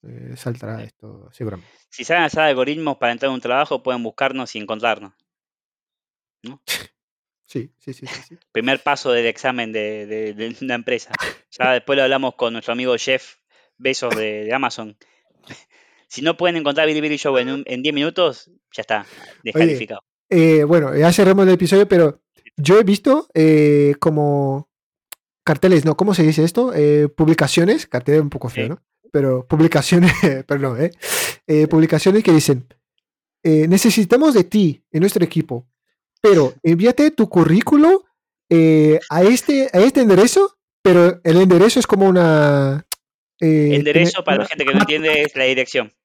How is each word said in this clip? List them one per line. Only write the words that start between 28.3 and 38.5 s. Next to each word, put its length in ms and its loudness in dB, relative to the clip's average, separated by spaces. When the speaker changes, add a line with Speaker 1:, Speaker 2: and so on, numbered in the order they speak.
Speaker 1:
poco 180 -10
feo, 160 -8
Speaker 2:
Sí. 40 -8
Speaker 1:
¿no? 120 -14
Pero 360 -2
publicaciones, 640 2
<laughs> 360 -2
perdón, 360 -4
¿eh? 80 -4
Eh, 220 2
publicaciones 560 2
que 80 2
dicen, 360 0
eh, 240 2
"Necesitamos 680 2
de 120 4
ti 460 -2
en 100 -2
nuestro 220 0
equipo, 440 -6
pero 420 4
envíate 480 2
tu 180 -2
currículo, 760 2